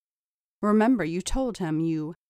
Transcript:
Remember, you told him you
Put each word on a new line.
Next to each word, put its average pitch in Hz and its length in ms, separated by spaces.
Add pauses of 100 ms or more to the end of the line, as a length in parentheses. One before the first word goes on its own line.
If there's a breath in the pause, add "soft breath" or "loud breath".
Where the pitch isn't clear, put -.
(640)
Remember, 214 420
you 165 160
told 254 380
him 156 220
you 160 340 (140)